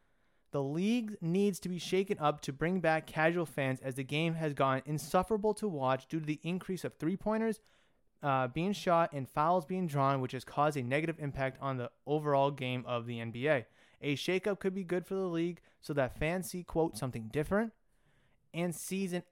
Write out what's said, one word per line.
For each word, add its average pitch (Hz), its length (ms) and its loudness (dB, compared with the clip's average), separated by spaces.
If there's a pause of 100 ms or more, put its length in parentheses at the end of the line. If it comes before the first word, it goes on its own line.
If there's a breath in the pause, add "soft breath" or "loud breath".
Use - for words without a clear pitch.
(520)
The 143 100 0
league 208 580 0
needs 185 400 2
to - 80 -4
be 180 100 -4
shaken 196 420 0
up 147 220 2
to 143 100 -6
bring 165 260 0
back 160 300 2
casual 165 380 2
fans, 135 340 -2
as 135 160 -6
the 135 80 -2
game 156 300 0
has 160 200 -2
gone 135 320 2
insufferable 185 680 2
to 214 120 -4
watch 131 400 0
due 165 140 -2
to 151 60 -6
the 151 180 -2
increase 180 400 -4
of 127 100 -6
three-pointers, 214 640 0 (640 soft breath)
uh, 135 240 2
being 160 260 0
shot 170 400 2
and 135 160 -4
fouls 165 380 2
being 185 220 0
drawn, 139 320 2
which 127 100 -2
has 127 140 -6
caused 147 320 2
a 131 60 0
negative 156 360 0
impact 135 420 -4
on 135 160 -2
the 120 140 -4 (160)
overall 143 460 4
game 127 340 -4
of 120 200 -2
the 120 120 -6
N 117 140 -6
B 123 160 -2
A. 135 180 2 (340 soft breath)
A 143 140 -2
shakeup 185 460 -2
could 190 140 -2
be 196 100 -6
good 175 220 -2
for 190 80 -6
the 190 120 -2
league 170 340 -2 (200 soft breath)
so - 120 -6
that 135 260 0
fans 170 320 -2
see, 180 120 -8
quote, 165 340 0
"something 117 320 -4
different." 190 440 0 (840)
And 170 200 -2
season 180 580 -4